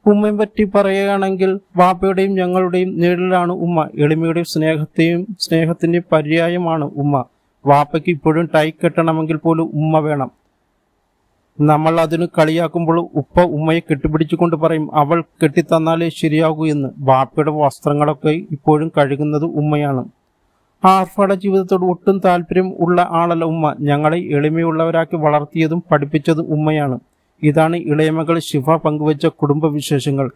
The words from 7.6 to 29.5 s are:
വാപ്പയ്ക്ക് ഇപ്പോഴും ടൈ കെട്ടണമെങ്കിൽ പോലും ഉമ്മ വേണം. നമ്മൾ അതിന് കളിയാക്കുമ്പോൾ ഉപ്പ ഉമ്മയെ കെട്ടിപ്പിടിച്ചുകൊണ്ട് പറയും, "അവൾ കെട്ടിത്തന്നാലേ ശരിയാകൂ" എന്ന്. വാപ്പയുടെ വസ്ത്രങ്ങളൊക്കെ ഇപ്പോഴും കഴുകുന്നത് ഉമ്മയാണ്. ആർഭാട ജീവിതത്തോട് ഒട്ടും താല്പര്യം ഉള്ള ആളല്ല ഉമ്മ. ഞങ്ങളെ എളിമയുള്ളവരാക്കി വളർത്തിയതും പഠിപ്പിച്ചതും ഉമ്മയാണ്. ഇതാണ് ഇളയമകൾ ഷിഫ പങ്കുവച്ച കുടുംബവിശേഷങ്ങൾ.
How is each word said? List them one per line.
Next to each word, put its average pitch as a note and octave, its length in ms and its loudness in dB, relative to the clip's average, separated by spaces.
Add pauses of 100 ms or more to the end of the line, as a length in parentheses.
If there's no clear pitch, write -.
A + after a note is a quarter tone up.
വാപ്പയ്ക്ക് C#3+ 440 2
ഇപ്പോഴും D#3+ 460 0
ടൈ D#3 140 2
കെട്ടണമെങ്കിൽ D#3+ 680 -2
പോലും E3 380 0
ഉമ്മ D#3 260 2
വേണം. D3 320 -2 (1300)
നമ്മൾ D#3 400 2
അതിന് E3 260 -2 (120)
കളിയാക്കുമ്പോൾ E3 600 0
ഉപ്പ - 420 -2
ഉമ്മയെ D#3+ 380 0
കെട്ടിപ്പിടിച്ചുകൊണ്ട് D#3+ 760 -2
പറയും, D#3+ 400 -2
"അവൾ D#3 280 0 (200)
കെട്ടിത്തന്നാലേ E3 680 0
ശരിയാകൂ" D#3 560 -2
എന്ന്. D3 320 -2
വാപ്പയുടെ C3+ 540 0
വസ്ത്രങ്ങളൊക്കെ D3 760 0
ഇപ്പോഴും D3+ 680 0
കഴുകുന്നത് D3 480 0
ഉമ്മയാണ്. D3 600 -2 (800)
ആർഭാട F#3+ 480 2
ജീവിതത്തോട് F#3+ 520 0
ഒട്ടും F#3 400 0
താല്പര്യം F3+ 540 0
ഉള്ള F3 320 2
ആളല്ല E3+ 340 0
ഉമ്മ. D#3+ 340 -2
ഞങ്ങളെ D3+ 380 0
എളിമയുള്ളവരാക്കി E3 960 -2
വളർത്തിയതും D#3 760 0
പഠിപ്പിച്ചതും D3+ 640 0
ഉമ്മയാണ്. D3+ 460 0 (440)
ഇതാണ് D#3+ 340 2
ഇളയമകൾ D#3 640 0
ഷിഫ C#3+ 300 -2
പങ്കുവച്ച D3+ 560 0
കുടുംബവിശേഷങ്ങൾ. D3 1120 -2